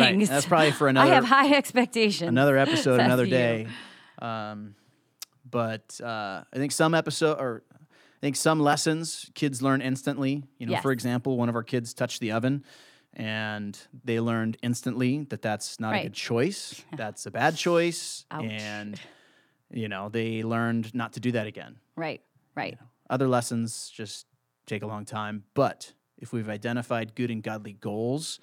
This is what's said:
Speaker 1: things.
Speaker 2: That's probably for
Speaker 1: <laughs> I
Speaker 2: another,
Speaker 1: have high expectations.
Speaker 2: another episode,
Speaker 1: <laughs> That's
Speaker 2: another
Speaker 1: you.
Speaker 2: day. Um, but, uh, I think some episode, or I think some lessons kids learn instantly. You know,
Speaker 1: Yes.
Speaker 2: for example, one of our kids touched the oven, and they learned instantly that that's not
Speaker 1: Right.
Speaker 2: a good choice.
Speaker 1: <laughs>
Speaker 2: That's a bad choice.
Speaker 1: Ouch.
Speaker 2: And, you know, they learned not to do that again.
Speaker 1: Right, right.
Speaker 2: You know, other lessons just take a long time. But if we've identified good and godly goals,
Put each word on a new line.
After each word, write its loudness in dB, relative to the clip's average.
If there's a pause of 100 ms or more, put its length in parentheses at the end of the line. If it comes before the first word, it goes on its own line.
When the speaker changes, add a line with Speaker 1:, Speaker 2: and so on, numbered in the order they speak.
Speaker 1:
things. 6
Speaker 2:
That's 2
probably 6
for 2
Speaker 1:
<laughs> 8
I 4
Speaker 2:
another, 8
Speaker 1:
have 6
high 6
expectations. 2
Speaker 2:
another 6
episode, 4
Speaker 1:
<laughs> 6
That's 6
Speaker 2:
another 4
Speaker 1:
you. 0
Speaker 2:
day. 2 (540)
Um, -8 (760)
but, -4
uh, -6
I -8
think -2
some 4
episode, 0
or -6 (100)
I -20
think -2
some 4
lessons 0
kids -2
learn 2
instantly. -2 (140)
You -10
know, -2
Speaker 1:
Yes. 0
Speaker 2:
for 2
example, -2
one 2
of 0
our -2
kids -4
touched -4
the -2
oven, 0 (500)
and -6 (260)
they 0
learned 0
instantly 0
that -8
that's -6
not -4
Speaker 1:
Right. 0
Speaker 2:
a -6
good -14
choice. -2
Speaker 1:
<laughs> -14
Speaker 2:
That's -8
a -12
bad 2
choice. 0
Speaker 1:
Ouch. -8
Speaker 2:
And, -8 (680)
you -6
know, -6
they -4
learned -2
not -4
to -12
do 0
that -2
again. -14 (200)
Speaker 1:
Right, -6 (340)
right. -6
Speaker 2:
You -16
know, -20 (220)
other 0
lessons -2
just -14 (400)
take -6
a -8
long -8
time. -8 (100)
But 0 (260)
if -16
we've -4
identified -6
good -4
and -6
godly -10
goals, -6